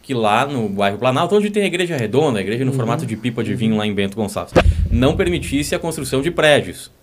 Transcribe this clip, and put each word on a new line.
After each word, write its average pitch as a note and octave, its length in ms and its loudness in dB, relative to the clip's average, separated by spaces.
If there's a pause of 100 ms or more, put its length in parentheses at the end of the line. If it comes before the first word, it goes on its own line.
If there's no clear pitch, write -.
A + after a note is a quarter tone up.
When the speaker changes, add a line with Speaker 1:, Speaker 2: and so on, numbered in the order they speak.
Speaker 1:
que C#3 100 -8
lá A2+ 320 4
no C3 240 -2
bairro G2+ 300 0
Planalto, D3 380 2
onde G#3 140 2
tem G#3 120 -2
a G3 40 0
Igreja E3+ 300 -2
Redonda, A#2+ 440 0
a - 20 -4
igreja A#2 220 -2
no C3 80 0
Speaker 2:
Uhum. C3+ 40 -2
Speaker 1:
formato A#2 300 -2
de A2+ 100 -4
pipa A#2+ 280 -4
de G#2 80 -4
Speaker 2:
Uhum. B2+ 40 -2
Speaker 1:
vinho A2 200 2
lá G#2+ 100 0
em G#2 80 -2
Bento G#2+ 220 -2
Gonçalves, G2 360 -6 (380)
não C3 260 4
permitisse D3+ 560 -2
a F3 60 -2
construção D3+ 420 -2
de E3+ 120 -2
prédios C#3+ 580 2 (120)